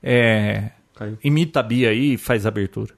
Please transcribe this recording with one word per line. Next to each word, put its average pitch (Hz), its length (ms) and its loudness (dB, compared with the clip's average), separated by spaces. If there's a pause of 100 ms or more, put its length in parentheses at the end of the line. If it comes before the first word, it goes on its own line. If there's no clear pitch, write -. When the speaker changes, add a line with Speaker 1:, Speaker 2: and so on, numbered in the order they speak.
Speaker 1:
É, 110 680 2 (220)
Speaker 2:
Caiu. 107 280 -10
Speaker 1:
imita 151 380 0
a - 20 -2
Bia 117 280 0
aí 127 240 0
e 107 40 -4
faz 110 260 -2
a 110 40 2
abertura. 104 500 -4